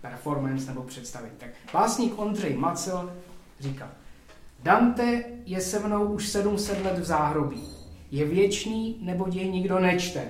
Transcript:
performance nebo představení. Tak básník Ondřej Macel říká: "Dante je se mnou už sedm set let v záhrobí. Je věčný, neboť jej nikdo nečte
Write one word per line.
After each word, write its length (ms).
performance 640
nebo 160
představení. 540
Tak 120
básník 460
Ondřej 360
Macel 580
říká: 300
"Dante 600
je 160
se 180
mnou 260
už 240
sedm 280
set 260
let 160
v 40
záhrobí. 600
Je 140
věčný, 760
neboť 340
jej 140
nikdo 300
nečte 500